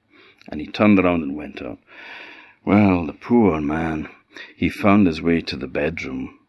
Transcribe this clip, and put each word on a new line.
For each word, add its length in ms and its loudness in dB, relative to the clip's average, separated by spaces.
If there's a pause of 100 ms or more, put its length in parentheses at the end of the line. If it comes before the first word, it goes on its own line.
(480)
And 120 -12
he 60 -10
turned 320 4
around 240 2
and 140 -6
went 260 -14
out. 160 -12 (880)
Well, 400 4
the 80 -10
poor 480 2
man, 480 -4 (440)
he 140 -2
found 380 2
his 160 -2
way 180 2
to 160 -8
the 120 -10
bedroom, 680 -8 (100)